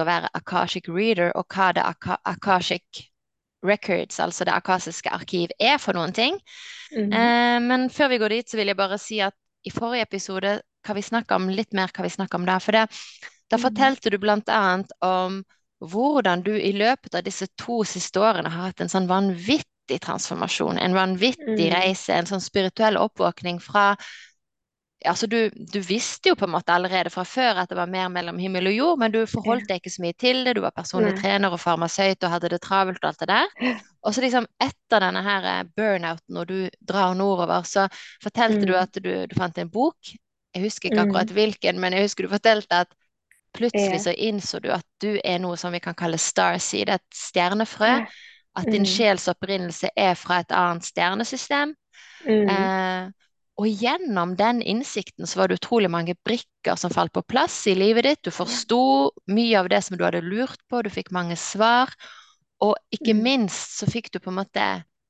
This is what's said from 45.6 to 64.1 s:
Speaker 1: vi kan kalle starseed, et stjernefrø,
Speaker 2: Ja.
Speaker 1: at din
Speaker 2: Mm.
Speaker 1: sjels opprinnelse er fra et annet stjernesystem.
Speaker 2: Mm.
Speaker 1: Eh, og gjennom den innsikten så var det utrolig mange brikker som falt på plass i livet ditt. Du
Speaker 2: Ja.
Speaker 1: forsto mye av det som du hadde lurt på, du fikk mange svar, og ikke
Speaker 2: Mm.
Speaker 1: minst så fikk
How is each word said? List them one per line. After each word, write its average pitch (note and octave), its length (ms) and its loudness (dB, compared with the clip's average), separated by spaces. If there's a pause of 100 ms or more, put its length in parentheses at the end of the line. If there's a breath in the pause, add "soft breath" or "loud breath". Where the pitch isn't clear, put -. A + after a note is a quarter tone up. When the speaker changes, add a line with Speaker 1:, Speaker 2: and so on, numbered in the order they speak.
Speaker 1:
vi F3 60 -6
kan F3 160 -6
kalle E3 220 -2
starseed, F3 720 0
et F#3+ 120 0 (120)
stjernefrø, G#3+ 840 0
Speaker 2:
Ja. A3+ 60 -4 (500 loud breath)
Speaker 1:
at F#3 100 -4
din G#3 180 2
Speaker 2:
Mm. - 20 4
Speaker 1:
sjels G3 420 2
opprinnelse F#3 720 -4
er G3 180 4
fra F3+ 240 0
et E3+ 120 -4
annet F3 320 0
stjernesystem. A#3+ 920 -2 (520 loud breath)
Speaker 2:
Mm. G#3+ 240 4
Speaker 1:
Eh, F#3+ 640 0 (460)
og G#3 100 -2
gjennom A3 680 0
den A3+ 280 2
innsikten G#3+ 640 -6
så - 100 -8
var F#3+ 100 4
det F3+ 140 0
utrolig A3 280 2
mange E3+ 260 -2 (100)
brikker - 520 -2
som F3 120 -4
falt F3 240 0
på F3+ 140 0
plass - 400 0
i F#3+ 80 4
livet A3 280 4
ditt. C#4+ 200 2
Du - 80 -4
Speaker 2:
Ja. - 140 -6
Speaker 1:
forsto C4 640 2 (160)
mye A3+ 320 4
av F3+ 100 0
det G3 140 4
som F#3 140 -8
du F3 60 0
hadde F3 200 0
lurt G#3+ 340 -4 (140)
på, B3 120 -2
du G#3 60 -4
fikk - 220 -8
mange F3 260 -4
svar, A#3 520 2 (720 loud breath)
og G#3 140 4 (160)
ikke A3+ 220 0
Speaker 2:
Mm. G#3+ 100 4
Speaker 1:
minst B3 560 0
så G#3 60 -6
fikk - 260 -2